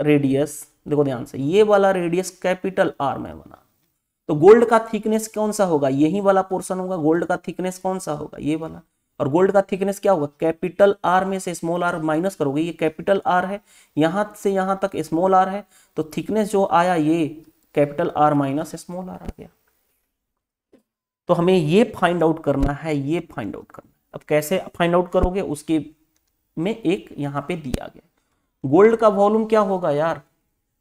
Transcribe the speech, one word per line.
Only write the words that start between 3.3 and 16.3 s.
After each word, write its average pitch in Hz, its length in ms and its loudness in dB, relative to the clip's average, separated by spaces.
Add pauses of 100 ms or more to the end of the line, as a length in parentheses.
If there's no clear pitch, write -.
बना, - 280 -20 (680)
तो 165 60 0
गोल्ड 208 300 10
का 226 200 4
थिकनेस 220 440 -2
कौन 214 220 -2
सा 208 140 0
होगा? 143 240 2
यही 156 320 2
वाला 190 220 4
पोर्शन 185 360 -6
होगा। 185 180 -6
गोल्ड 160 280 2
का 180 140 -2
थिकनेस 185 400 -8
कौन 185 200 -4
सा 156 140 -8
होगा? 151 260 -12
ये 147 180 -4
वाला। 160 240 -12 (380)
और 143 100 0
गोल्ड 180 220 4
का 196 120 4
थिकनेस 196 360 -4
क्या 196 120 2
होगा? 151 160 0 (120)
कैपिटल 175 560 2 (100)
आर 185 200 2
में 190 140 -4
से 185 160 -8
स्मॉल 170 280 -4
आर 175 200 -2
माइनस 160 320 -2
करोगे, 143 260 -2
ये 170 120 -4
कैपिटल 175 540 -2
आर 180 180 0
है, 202 160 -8 (360)
यहाँ 185 380 0
से - 180 -4
यहाँ 190 300 -2
तक 196 160 -6
स्मॉल 175 360 0
आर 185 140 4
है, 202 160 -10 (320)
तो 156 160 -6
थिकनेस 202 380 -2